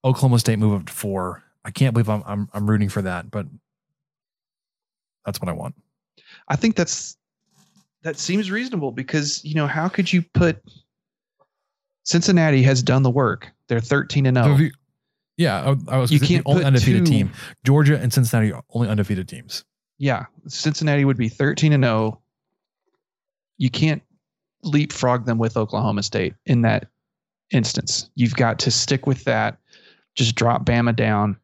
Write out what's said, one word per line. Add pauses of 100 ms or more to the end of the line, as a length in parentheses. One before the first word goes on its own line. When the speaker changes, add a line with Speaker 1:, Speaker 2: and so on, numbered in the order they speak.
Speaker 1:
Oklahoma
State
move
up
to
four. (220)
I
can't
believe
I'm,
I'm,
I'm
rooting
for
that,
but (1800)
that's
what
I
want. (760)
Speaker 2:
I
think
that's, (880)
that
seems
reasonable
because,
you
know,
how
could
you (120)
put, (1400)
Cincinnati
has
done
the
work. (160)
They're
thirteen
and
oh.
Speaker 1:
They're
the, (680)
yeah, (140)
I,
I
was
Speaker 2:
You
Speaker 1:
the
Speaker 2:
can't
Speaker 1:
only
Speaker 2:
put
Speaker 1:
undefeated
Speaker 2:
two
Speaker 1:
team. (340)
Georgia
and
Cincinnati
are
only
undefeated
teams. (340)
Speaker 2:
Yeah, (220)
Cincinnati
would
be
thirteen
and
oh. (1400)
You
can't (640)
leapfrog
them
with
Oklahoma
State (120)
in
that (640)
instance.
You've
got
to
stick
with
that. (580)
Just
drop
Bama
down.